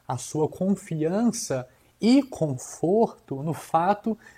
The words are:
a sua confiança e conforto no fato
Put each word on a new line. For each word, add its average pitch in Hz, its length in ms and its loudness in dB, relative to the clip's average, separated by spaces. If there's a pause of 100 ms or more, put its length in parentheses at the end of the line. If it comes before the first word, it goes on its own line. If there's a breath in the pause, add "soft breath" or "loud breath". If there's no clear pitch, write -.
a 131 100 -6
sua 151 320 -2
confiança 185 1200 -2 (320 soft breath)
e 254 220 6
conforto 160 1200 -2
no 160 100 -4
fato 202 640 0 (220 loud breath)